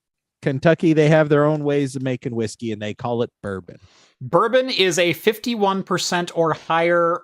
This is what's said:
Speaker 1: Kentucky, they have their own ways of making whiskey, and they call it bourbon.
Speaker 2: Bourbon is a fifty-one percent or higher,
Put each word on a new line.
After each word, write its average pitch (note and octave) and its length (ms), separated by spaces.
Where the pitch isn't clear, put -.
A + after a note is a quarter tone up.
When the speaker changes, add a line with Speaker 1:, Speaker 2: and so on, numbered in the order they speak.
Speaker 1:
Kentucky, D#3+ 520
they D3+ 160
have D#3 180
their D3 160
own D3+ 220
ways C#3+ 320
of B2+ 40
making B2+ 320
whiskey, A2+ 380
and G#2 100
they G#2 120
call A#2+ 280
it A2+ 80
bourbon. G2 360
Speaker 2:
Bourbon A3+ 480
is F#3 280
a F3 140
fifty-one G3+ 720
percent F3 500
or E3 200
higher, E3+ 720